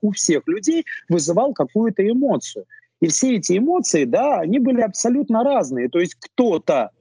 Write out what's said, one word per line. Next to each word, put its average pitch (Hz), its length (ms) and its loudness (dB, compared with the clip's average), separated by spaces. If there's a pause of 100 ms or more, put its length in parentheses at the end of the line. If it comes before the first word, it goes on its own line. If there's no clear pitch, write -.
у 208 120 0
всех - 340 0
людей 302 380 -2 (240)
вызывал 175 440 0
какую-то 208 560 -2
эмоцию. 226 580 -2 (340)
И 165 80 2
все 254 280 0
эти 180 220 0
эмоции, 269 460 0
да, 220 360 0
они 190 200 0
были 247 220 2
абсолютно 226 600 0
разные. 135 440 0
То 170 120 -2
есть 180 140 -2
кто-то 160 760 0 (100)